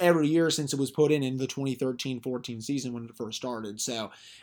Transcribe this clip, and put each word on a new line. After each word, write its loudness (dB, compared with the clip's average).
every 6
year 4
since 0
it -2
was 0
put 4
in, 4
in -2
the -2
twenty -4
thirteen -4
fourteen -6
season -4
when -8
it -18
first -8
started. -8
So, -4